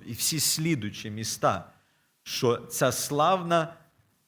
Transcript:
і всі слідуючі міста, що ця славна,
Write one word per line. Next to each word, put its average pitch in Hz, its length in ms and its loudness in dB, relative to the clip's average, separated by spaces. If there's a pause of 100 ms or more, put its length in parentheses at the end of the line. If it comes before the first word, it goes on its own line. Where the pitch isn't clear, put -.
і 117 60 -8
всі 143 280 0
слідуючі 123 680 0
міста, 107 540 0 (580)
що 120 340 0
ця - 360 0
славна, 165 840 2 (540)